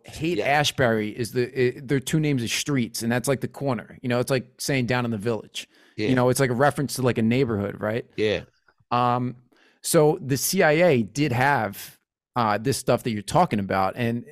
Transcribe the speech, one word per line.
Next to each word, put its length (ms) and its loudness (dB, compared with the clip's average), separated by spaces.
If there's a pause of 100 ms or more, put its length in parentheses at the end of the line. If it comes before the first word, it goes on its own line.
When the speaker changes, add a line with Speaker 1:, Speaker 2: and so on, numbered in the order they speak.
Speaker 1:
Haight 340 -4
Speaker 2:
Yeah. 60 -2
Speaker 1:
Ashbury 680 2
is 220 -8
the, 280 -2
it, 280 0
their 100 0
two 220 0
names 240 0
are 40 -4
streets, 540 -2
and 80 -2
that's, 160 0
like, 140 0
the 80 -6
corner. 540 -6
You 60 -6
know, 120 0
it's 100 -2
like 160 0 (120)
saying 280 -2
down 180 0
in 60 -4
the 80 -4
village. 500 -6 (280)
Speaker 2:
Yeah. 120 -2
Speaker 1:
You 60 2
know, 140 4
it's 100 2
like 120 2
a 40 0
reference 400 0
to, 80 -2
like, 160 2
a 40 2
neighborhood, 580 0
right? 260 -4 (100)
Speaker 2:
Yeah. 260 0 (500)
Speaker 1:
Um, 420 0 (480)
so 420 4
the 120 0
C 260 0
I 100 6
A 300 4
did 300 -2
have, 640 -2 (380)
uh, 220 2
this 180 -2
stuff 260 0
that 80 -4
you're 120 -4
talking 360 0
about, 380 0
and, 360 -2